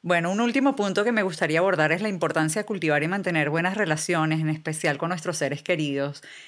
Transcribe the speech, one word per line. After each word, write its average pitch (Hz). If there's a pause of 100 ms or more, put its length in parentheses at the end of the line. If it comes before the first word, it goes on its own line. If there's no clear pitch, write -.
Bueno, 175
un 202
último 269
punto 202
que 226
me 214
gustaría 160
abordar 170
es 180
la 214
importancia 165
de 202
cultivar 156
y 160
mantener 175
buenas 175
relaciones, 160
en 156
especial 156
con 165
nuestros 175
seres 139
queridos. 143 (260)